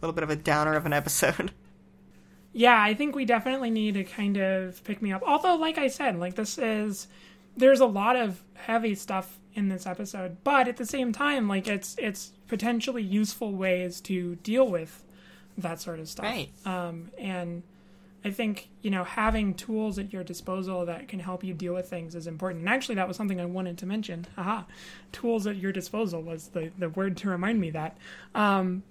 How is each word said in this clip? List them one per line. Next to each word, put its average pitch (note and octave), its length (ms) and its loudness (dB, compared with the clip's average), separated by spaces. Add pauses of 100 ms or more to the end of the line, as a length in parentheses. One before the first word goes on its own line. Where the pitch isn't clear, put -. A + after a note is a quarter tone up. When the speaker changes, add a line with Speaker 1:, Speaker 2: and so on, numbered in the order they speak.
Speaker 1:
little E3 140 -2
bit D#3+ 100 0
of D3+ 60 -4
a D3+ 60 2
downer D3+ 380 2
of D3+ 120 2
an D3 60 2
episode? D3 640 2
<laughs> - 60 -20 (920)
Speaker 2:
Yeah, A#3 240 8
I G#3 140 4
think C#4+ 220 0
we C4 80 0
definitely A#3+ 460 0
need G#3+ 240 0
to G3 100 -2
kind G3+ 320 -2
of F#3+ 480 -2
pick G#3 180 -6
me G3+ 100 0
up. F#3+ 140 -2
Although, D#4+ 300 6
like D#4+ 200 0
I C#4 120 2
said, C4 320 0
like, F3+ 160 -4
this G#3+ 200 -4
is, G#3+ 520 -2 (480)
there's C4 240 10
a C4 60 12
lot G#3 280 2
of G#3+ 260 0 (140)
heavy A3+ 400 0
stuff F#3+ 460 -6 (140)
in G3+ 140 2
this F#3 180 -4
episode, F#3 580 -6
but C4+ 240 6
at B3 80 -4
the A#3+ 100 -4
same B3+ 260 -2
time, C#4 360 2
like, G3 180 0
it's, G3+ 320 -4
it's G#3 320 -6 (160)
potentially A#3 560 -2
useful G#3 500 0
ways F3+ 500 0
to F3 340 -4
deal A#3 320 4
with E3 340 -4 (560)
that E3 220 -6
sort E3 180 -8
of D#3 100 -10
stuff. - 180 -8
Speaker 1:
Right. G#3 240 -4 (140)
Speaker 2:
Um, F3 540 -4
and F3 460 -6 (600)
I G3+ 60 -2
think, G#3 380 -4 (140)
you G#3+ 100 -2
know, F#3 100 0
having G#3+ 520 2
tools G#3+ 440 -2
at G3 140 -8
your F#3 100 -6
disposal F#3 640 -4
that E3+ 220 -8
can G3 100 -8
help F3+ 240 -6
you F#3 120 -4
deal F3 200 -4
with F3+ 160 -6
things E3 240 -8
is E3 140 -8
important. E3 320 -6
And F3 80 -2
actually, B3+ 260 0
that F#3 140 2
was F3+ 80 -6
something G3 240 -2
I F3 60 -2
wanted F3+ 320 -4
to F#3 80 -8
mention. F#3 420 -6 (100)
Aha. G3 260 -2 (460)
Tools A3+ 380 0
at G3+ 80 -2
your F#3+ 160 -2
disposal F#3 500 -2
was D#3+ 280 -10
the, E3 280 -4
the F3 100 -2
word F#3+ 280 0
to G3+ 120 -2
remind G3 320 2
me E3 100 0
that. D#3 280 -6 (340)
Um, G3 580 2